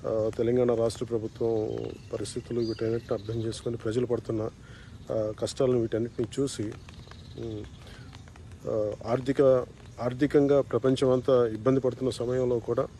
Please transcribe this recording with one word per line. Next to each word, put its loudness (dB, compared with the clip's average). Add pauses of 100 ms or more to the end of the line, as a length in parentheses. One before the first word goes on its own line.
ఆ, 0
తెలంగాణ 4
రాష్ట్ర 0
ప్రభుత్వం -2 (440)
పరిస్థితులు -6
వీటన్నిటిని -2
అర్థం -6
చేసుకొని -6
ప్రజలు -2
పడుతున్న, -2 (640)
ఆ, 0
కష్టాలను 2
వీటన్నిటిని -2 (120)
చూసి, -2 (680)
ఉమ్, -8 (1000)
ఆ, 0 (140)
ఆర్థిక, 2 (580)
ఆర్థికంగా 4
ప్రపంచం 2
అంతా 4
ఇబ్బంది 2
పడుతున్న 0
సమయంలో 0
కూడా 0 (120)